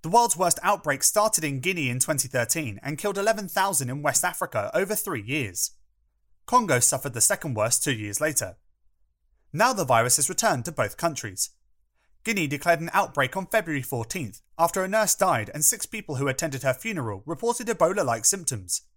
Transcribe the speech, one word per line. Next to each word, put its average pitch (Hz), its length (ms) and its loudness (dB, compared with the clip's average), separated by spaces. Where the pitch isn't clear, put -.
The 160 60 -8
world's 233 260 6
worst 175 280 2
outbreak 156 400 0
started 214 400 2
in 139 160 -2
Guinea 165 280 -2
in 123 120 -2
twenty 139 280 0
thirteen 113 540 -2
and 143 160 -6
killed 196 220 -2
eleven 208 280 0
thousand 190 440 0
in 143 100 -6
West 143 240 2
Africa 110 480 -2
over 196 220 2
three 156 260 -4
years. 113 520 -4
Congo 196 320 4
suffered 131 340 0
the 117 80 0
second 165 320 0
worst 110 300 2
two 143 100 0
years 104 260 -6
later. 139 380 -2
Now 233 200 4
the 190 120 0
virus 120 300 4
has 147 120 0
returned 185 380 0
to - 60 -6
both - 260 -2
countries. 120 540 -4
Guinea 196 240 0
declared 147 320 2
an 165 140 -6
outbreak 151 440 0
on 185 80 -4
February 165 380 -2
fourteenth 120 580 -6
after 170 260 2
a 185 40 -2
nurse 214 260 2
died 135 400 2
and 151 100 -4
six - 220 2
people 202 300 -8
who 139 120 0
attended 135 360 -4
her 131 100 2
funeral 123 540 -4
reported 226 400 -4
Ebola-like 170 580 2
symptoms. 127 560 -2